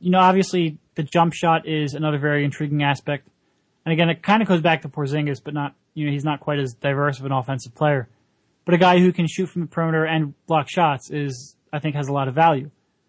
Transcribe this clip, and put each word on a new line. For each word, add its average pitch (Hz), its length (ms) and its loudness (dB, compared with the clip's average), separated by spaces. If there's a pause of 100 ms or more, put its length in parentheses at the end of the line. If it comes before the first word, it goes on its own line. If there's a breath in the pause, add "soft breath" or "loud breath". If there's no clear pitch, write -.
you 180 100 -2
know, 185 80 4
obviously 185 600 2 (160)
the 160 100 -4
jump 170 280 2
shot 165 340 0
is 151 280 -4
another 151 240 -2
very 147 260 0
intriguing 147 380 -4
aspect. 143 460 -2 (580)
And 165 60 -2
again, 165 180 2
it 165 120 -6
kinda 220 220 2
goes 180 160 2
back 160 220 2
to 151 60 -12
Porzingis, 143 540 -4
but 147 120 -10
not, 143 200 -6 (200)
you 151 120 -4
know, 143 60 -2
he's 143 120 -4
not 147 160 -2
quite 147 180 -2
as 131 160 -4
diverse 143 440 -2
of 131 60 -12
an 139 80 -4
offensive 131 420 -6
player. 147 340 0 (560)
But 175 100 2
a 170 40 4
guy 180 200 6
who 180 140 6
can 170 140 -2
shoot 185 200 -4
from 175 160 -8
the 156 60 -8
perimeter 160 360 -2
and 156 300 -2 (120)
block 156 220 0
shots 156 420 0
is, 139 440 -8 (180)
I 151 60 -6
think, 147 160 -4
has 139 140 -4
a 143 40 -4
lot 139 160 -2
of 123 60 -6
value. 151 360 2 (380)